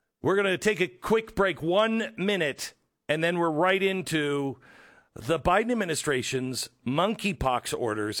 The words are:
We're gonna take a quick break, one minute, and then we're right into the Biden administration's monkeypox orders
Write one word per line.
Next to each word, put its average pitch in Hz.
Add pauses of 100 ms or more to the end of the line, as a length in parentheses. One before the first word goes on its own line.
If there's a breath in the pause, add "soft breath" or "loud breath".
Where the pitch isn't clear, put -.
(220 soft breath)
We're 165
gonna 196
take 214
a 180
quick 220
break, 175
one 214
minute, 175 (340)
and 156
then 175
we're 170
right 180
into 151 (600 loud breath)
the 147
Biden 208
administration's 135 (180)
monkeypox 143
orders 107